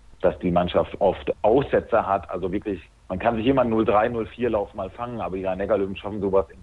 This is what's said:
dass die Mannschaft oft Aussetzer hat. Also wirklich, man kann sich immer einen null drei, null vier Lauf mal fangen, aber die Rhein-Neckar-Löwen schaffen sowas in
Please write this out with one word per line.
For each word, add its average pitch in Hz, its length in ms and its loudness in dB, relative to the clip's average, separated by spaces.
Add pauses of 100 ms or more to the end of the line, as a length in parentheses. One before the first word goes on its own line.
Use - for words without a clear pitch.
(220)
dass 87 180 2
die 90 120 0
Mannschaft 90 480 0
oft - 420 0
Aussetzer 113 640 2
hat. 98 240 -2
Also 92 220 -6
wirklich, 98 300 -6 (260)
man 95 100 -6
kann 113 200 0
sich 110 100 -2
immer 135 140 4
einen 120 80 2
null 110 160 2
drei, 107 240 4
null 113 180 -4
vier 120 220 -2
Lauf 104 240 -2
mal 98 160 -6
fangen, 120 320 -10
aber 90 160 -6
die 95 80 -4
Rhein-Neckar-Löwen 98 500 0
schaffen 104 240 -8
sowas 95 300 2
in - 120 -20